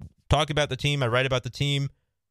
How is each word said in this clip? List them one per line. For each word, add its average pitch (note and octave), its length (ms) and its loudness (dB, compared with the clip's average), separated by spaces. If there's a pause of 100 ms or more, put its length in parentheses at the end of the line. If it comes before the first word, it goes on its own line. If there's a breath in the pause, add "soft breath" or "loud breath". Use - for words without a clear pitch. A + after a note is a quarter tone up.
(300)
talk D3 200 2
about D3 200 0
the C3 80 -4
team. C#3+ 260 0
I A#2+ 40 2
write B2 180 2
about C3 180 0
the A#2+ 60 -10
team, C#3 400 -2 (420)